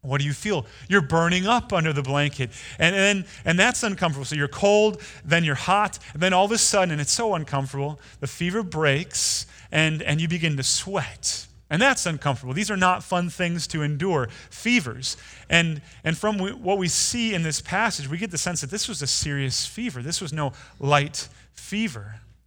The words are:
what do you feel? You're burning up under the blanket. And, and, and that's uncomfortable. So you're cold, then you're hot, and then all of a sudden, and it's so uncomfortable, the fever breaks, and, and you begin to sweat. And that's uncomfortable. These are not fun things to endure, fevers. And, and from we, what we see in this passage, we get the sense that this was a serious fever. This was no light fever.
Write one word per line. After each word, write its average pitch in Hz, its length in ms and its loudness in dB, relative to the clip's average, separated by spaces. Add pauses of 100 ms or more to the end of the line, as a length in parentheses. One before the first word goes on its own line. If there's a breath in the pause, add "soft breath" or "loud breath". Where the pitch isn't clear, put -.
what 135 160 0
do 143 80 0
you 147 60 -2
feel? 160 340 -2 (220 loud breath)
You're 190 140 6
burning 170 440 4
up 233 260 2
under 160 200 2
the 143 100 0
blanket. 139 480 0 (300 loud breath)
And, 175 160 4
and, 196 300 4 (180 loud breath)
and 165 160 2
that's 240 240 4
uncomfortable. 165 400 -2
So 151 100 -6
you're 143 140 0
cold, 208 520 4 (240 loud breath)
then 165 200 2
you're 151 100 2
hot, 196 460 0 (140 loud breath)
and 151 80 -2
then 185 100 4
all 185 140 6
of 208 60 0
a 233 60 2
sudden, 190 320 4
and 151 100 -2
it's 143 120 0
so 220 220 0
uncomfortable, 143 640 -4 (180 loud breath)
the 139 80 -6
fever 180 380 -2
breaks, 156 840 0 (240 loud breath)
and, 156 320 0
and 156 180 0
you 165 60 0
begin 160 300 0
to 131 80 -2
sweat. - 840 -4 (260)
And 160 80 2
that's 269 240 4
uncomfortable. 135 480 -2
These 196 180 -2
are 208 60 -2
not 185 280 4
fun 175 260 -2
things 170 380 -4
to 156 140 -2
endure, 147 460 0 (200 loud breath)
fevers. 131 680 -2 (320 loud breath)
And, 165 340 2 (200 loud breath)
and 160 160 -2
from 208 200 0
we, 190 120 -2
what 202 280 0
we 180 100 0
see 226 440 0
in 170 120 -2
this 160 160 -4
passage, 180 480 -2
we 160 100 -6
get 190 140 -6
the 165 60 -4
sense 180 240 -4
that 135 80 -8
this 208 180 -4
was 151 140 -6
a 139 40 -4
serious 139 600 -2
fever. 196 360 -8
This 156 180 -4
was 160 120 -8
no 151 200 -4 (280 loud breath)
light 143 480 2 (240 soft breath)
fever. 120 640 -6 (300)